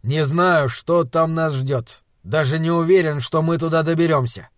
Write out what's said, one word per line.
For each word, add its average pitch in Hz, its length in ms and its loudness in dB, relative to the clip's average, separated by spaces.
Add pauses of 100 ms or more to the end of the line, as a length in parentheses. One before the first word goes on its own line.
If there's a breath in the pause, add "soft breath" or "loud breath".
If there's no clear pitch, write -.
«Не 147 220 -2
знаю, 160 440 2
что 165 340 0
там 160 320 0
нас 160 200 -2
ждет. 131 480 -4 (200)
Даже 151 380 -2
не 160 100 0
уверен, 170 480 2
что 156 240 -2
мы 165 160 0
туда 160 240 0
доберемся». 160 760 0